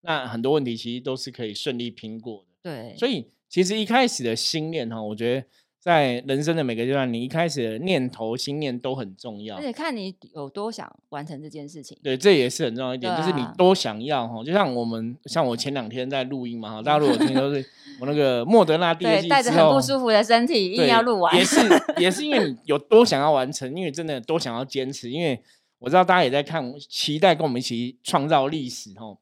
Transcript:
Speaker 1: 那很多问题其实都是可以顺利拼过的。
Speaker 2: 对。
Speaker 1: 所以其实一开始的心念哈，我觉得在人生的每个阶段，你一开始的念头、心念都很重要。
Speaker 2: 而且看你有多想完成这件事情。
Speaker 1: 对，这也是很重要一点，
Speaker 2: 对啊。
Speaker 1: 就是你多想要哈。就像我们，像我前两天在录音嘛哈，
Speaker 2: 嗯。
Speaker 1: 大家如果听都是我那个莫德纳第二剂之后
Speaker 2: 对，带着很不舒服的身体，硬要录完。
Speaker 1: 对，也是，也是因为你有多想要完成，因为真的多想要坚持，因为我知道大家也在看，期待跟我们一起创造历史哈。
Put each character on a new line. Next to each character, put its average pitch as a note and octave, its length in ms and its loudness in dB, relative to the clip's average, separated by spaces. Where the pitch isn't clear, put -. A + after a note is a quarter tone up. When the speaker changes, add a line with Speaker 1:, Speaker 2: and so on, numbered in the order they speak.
Speaker 1:
那 D#3 240 -4
很 A#2 140 -6
多 C3 120 0
问 D3+ 120 2
题 A#2+ 100 -4
其 A#2 200 -8
实 B2 80 -10
都 C3 120 -6
是 C3 160 -10
可 B2 140 -12
以 G#2+ 80 -8
顺 A#2+ 260 -6
利 A#2+ 120 -6
拼 A2+ 280 -14
过 A2 260 -16
的。 - 40 -20
Speaker 2:
对。 A#2+ 340 -14
Speaker 1:
所 A#3 100 -4
以 G3 220 -4
其 - 160 0
实 G3 160 0
一 G#3+ 60 0
开 A#3+ 240 2
始 - 160 -6
的 A2+ 100 0
心 D#3 360 -4
念 C#3+ 180 -6
哈， A2+ 140 -10
我 G#2+ 120 -8
觉 A#2 200 -2
得 C3 120 -6
在 C#3+ 500 2
人 C#3 160 0
生 E3 100 0
的 D#3+ 80 0
每 A#2+ 140 -2
个 A#2 100 -2
阶 C3 60 -2
段， C3 200 0
你 A#2 120 -4
一 - 20 -8
开 E3 220 -2
始 C3 220 -4
的 A2 140 -8
念 D#3 240 0
头、 A2+ 280 -6
心 C#3 240 -6
念 C3 180 -4
都 C3 160 -4
很 G2+ 220 -10
重 G#2 260 -14
要。 G#2+ 140 -12
Speaker 2:
而 - 40 -12
且 C4+ 120 -8
看 D4 240 -8
你 F#3+ 180 -8
有 C#3+ 160 -10
多 G3+ 220 -8
想 - 180 -14
完 D3 180 -12
成 D3 160 -14
这 D3+ 80 -16
件 D3 180 -14
事 D#3 140 -18
情。 - 220 -20
Speaker 1:
对， C3 120 0
这 F3 220 6
也 B2 100 2
是 D3+ 160 -4
很 A#2 120 -4
重 C3 100 -6
要 B2+ 80 -4
一 C3 40 -8
点， B2 140 -4
Speaker 2:
对 - 40 -2
啊。 - 40 -2
Speaker 1:
就 D#3+ 60 0
是 F3 100 0
你 B2+ 80 -2
多 F#3 160 6
想 A2 300 -4
要 C3 240 -2
哈。 A#2 160 -10
就 D3+ 80 -6
像 F#3 200 2
我 A#2+ 120 -2
们， A2+ 400 -6
像 D#3+ 200 0
我 A#2+ 120 0
前 C#3 180 -6
两 A#2+ 140 -6
天 B2+ 200 -6
在 C#3 140 -2
录 B2+ 240 -6
音 A#2 100 -8
嘛 G#2+ 180 -10
哈， G#2+ 60 -10
Speaker 2:
嗯。 A2+ 40 -12
Speaker 1:
大 D3 80 2
家 D3+ 60 4
如 D3 100 4
果 - 80 4
听 C4 180 2
都 C#3 180 2
是 C3+ 160 -4
我 B2 80 -8
那 D3 80 -2
个 C3 300 2
莫 G3+ 200 8
德 B3+ 120 2
纳 E3+ 180 2
第 E3 120 -6
二 E3 140 4
剂 - 20 -4
之 - 20 -
后 E3+ 40 -4
Speaker 2:
对， - 20 -
带 C#4 120 6
着 A#3+ 80 0
很 D#3 240 6
不 C4+ 60 6
舒 C4 180 -2
服 B3+ 100 -2
的 G#3+ 140 4
身 A#3 240 4
体， G#3+ 240 2
硬 F3+ 160 2
要 A#3 160 6
录 A#3 160 0
完。 E3+ 160 2
Speaker 1:
对， F3 60 6
也 F#3+ 40 6
是， C#4+ 160 4
也 F3+ 60 4
是 B3+ 160 -2
因 D4+ 60 -4
为 G#3+ 180 2
你 B2+ 160 -6
有 D3 140 0
多 A3 260 8
想 D#3 160 2
要 D3+ 120 4
完 C3+ 200 0
成， C3+ 240 -8
因 F#3 60 -6
为 E3 80 -4
真 D#3+ 160 -8
的 C#3+ 140 -4
多 D#3+ 180 -2
想 C3 160 -4
要 B2+ 100 -6
坚 C3+ 280 -4
持， B2 180 -12
因 D3 100 -6
为 C#3+ 220 -2
我 B2 100 -6
知 D#3+ 60 4
道 F#3 80 8
大 F3+ 100 4
家 F3+ 80 4
也 C3 80 2
在 C#3+ 140 0
看， C#3 340 -8
期 - 400 -6
待 F3+ 160 6
跟 D#3+ 100 -4
我 D3 60 0
们 A#2+ 80 -2
一 - 20 -4
起 B2 440 -6
创 D3 240 0
造 C#3+ 180 4
历 D3 220 -6
史 G#2+ 260 -14
哈。 G#2 280 -18